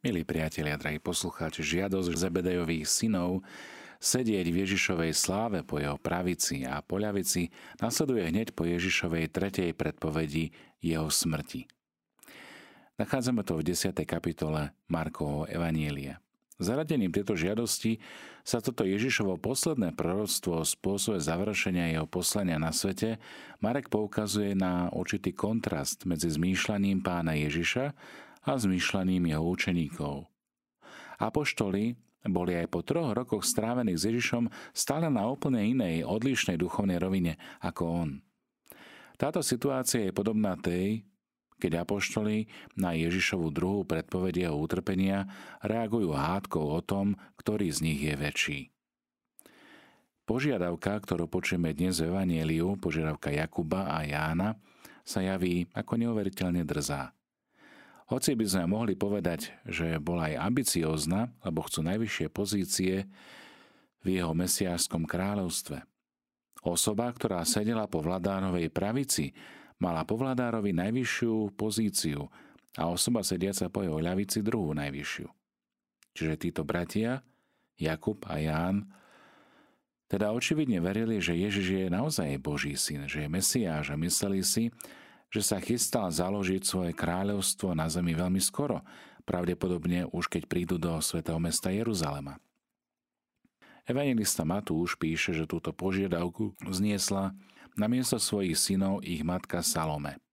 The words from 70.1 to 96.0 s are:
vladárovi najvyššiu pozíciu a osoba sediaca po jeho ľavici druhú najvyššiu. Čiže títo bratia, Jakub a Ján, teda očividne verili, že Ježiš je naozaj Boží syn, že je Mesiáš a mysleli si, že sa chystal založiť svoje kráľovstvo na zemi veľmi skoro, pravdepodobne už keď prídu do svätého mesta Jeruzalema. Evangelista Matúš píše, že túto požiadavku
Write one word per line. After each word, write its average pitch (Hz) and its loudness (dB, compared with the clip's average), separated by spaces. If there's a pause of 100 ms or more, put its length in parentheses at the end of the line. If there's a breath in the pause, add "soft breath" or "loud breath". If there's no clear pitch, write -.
vladárovi 117 0
najvyššiu 110 0
pozíciu 95 0 (480 loud breath)
a 85 0
osoba 110 2
sediaca 95 0
po - -2
jeho 156 0
ľavici 104 0
druhú 92 0
najvyššiu. 71 -6 (840)
Čiže 80 0
títo 85 -2
bratia, 104 0 (560 soft breath)
Jakub 80 0
a 80 -2
Ján, 85 0 (1300 loud breath)
teda 101 2
očividne 123 0
verili, 104 0
že 85 0
Ježiš 98 0
je 95 2
naozaj 90 0
Boží 71 -4
syn, - -4
že 76 -4
je 107 -4
Mesiáš 127 0
a - -
mysleli 92 0
si, 117 2 (640 loud breath)
že 107 2
sa 101 2
chystal 117 2
založiť 95 2
svoje 90 0
kráľovstvo 95 0
na 80 0
zemi 85 2
veľmi 90 2
skoro, 123 0 (400 loud breath)
pravdepodobne 87 0
už 85 -2
keď 85 -2
prídu 87 0
do 82 0
svätého 82 -2
mesta 90 0
Jeruzalema. 78 -2 (1400 loud breath)
Evangelista 120 2
Matúš 87 0
píše, 80 0
že 80 -2
túto 82 -4
požiadavku 92 0